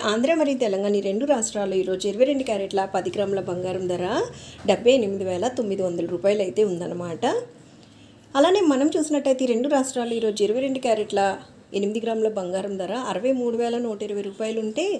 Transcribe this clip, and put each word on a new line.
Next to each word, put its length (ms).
ఆంధ్ర 300
మరియు 240
తెలంగాణ 340
ఈ 100
రెండు 240
రాష్ట్రాల్లో 500
ఈరోజు 280
ఇరవై 200
రెండు 200
క్యారెట్ల 320
పది 200
గ్రాముల 320
బంగారం 440
ధర 120
డెబ్బై 280
ఎనిమిది 320
వేల 160
తొమ్మిది 260
వందల 280
రూపాయలు 320
అయితే 160
ఉందన్నమాట. 520
అలానే 200
మనం 220
చూసినట్టయితే 520
ఈ 60
రెండు 220
రాష్ట్రాల్లో 440
ఈరోజు 280
ఇరవై 200
రెండు 180
క్యారెట్ల 380
ఎనిమిది 260
గ్రాముల 340
బంగారం 440
ధర 120
అరవై 280
మూడు 220
వేల 140
నూట 220
ఇరవై 200
రూపాయలు 380
ఉంటే, 200